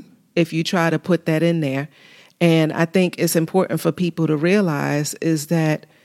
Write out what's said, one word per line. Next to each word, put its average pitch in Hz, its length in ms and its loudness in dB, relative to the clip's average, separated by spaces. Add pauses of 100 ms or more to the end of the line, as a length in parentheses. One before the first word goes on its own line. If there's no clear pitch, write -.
(360)
if 165 160 0
you 160 120 -2
try 165 260 0
to 156 100 0
put 170 280 -2
that 156 160 0
in 170 180 0
there. 139 260 -4 (520)
And 160 340 4
I 165 120 0
think 180 320 0
it's 165 180 0
important 165 440 0
for 165 120 -2
people 165 360 -2
to 156 100 2
realize 147 800 0
is 156 320 -2
that 156 400 0 (180)